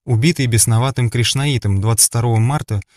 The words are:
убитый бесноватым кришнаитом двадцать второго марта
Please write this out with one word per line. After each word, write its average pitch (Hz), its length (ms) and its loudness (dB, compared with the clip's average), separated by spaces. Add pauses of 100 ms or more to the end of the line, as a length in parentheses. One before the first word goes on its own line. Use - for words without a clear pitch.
убитый 127 420 2
бесноватым 117 640 0
кришнаитом 120 720 0
двадцать 110 260 0
второго 117 320 0
марта 120 420 -2 (160)